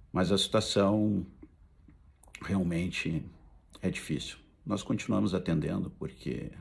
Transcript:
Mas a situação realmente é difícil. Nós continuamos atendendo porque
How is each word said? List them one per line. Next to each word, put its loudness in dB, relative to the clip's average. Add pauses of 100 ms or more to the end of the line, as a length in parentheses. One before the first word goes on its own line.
(120)
Mas 2
a 6
situação 4 (1160)
realmente 0 (560)
é -2
difícil. -6 (280)
Nós -2
continuamos 0
atendendo 0
porque -8